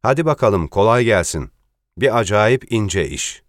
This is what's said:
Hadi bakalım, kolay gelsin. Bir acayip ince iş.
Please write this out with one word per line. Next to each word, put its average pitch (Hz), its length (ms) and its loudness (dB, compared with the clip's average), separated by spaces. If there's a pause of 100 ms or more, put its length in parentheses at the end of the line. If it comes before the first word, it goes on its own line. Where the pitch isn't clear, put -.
Hadi 139 240 0
bakalım, 101 420 0
kolay 113 360 2
gelsin. 90 480 -2 (460)
Bir 110 220 0
acayip 107 520 0
ince 98 380 -2
iş. - 400 -10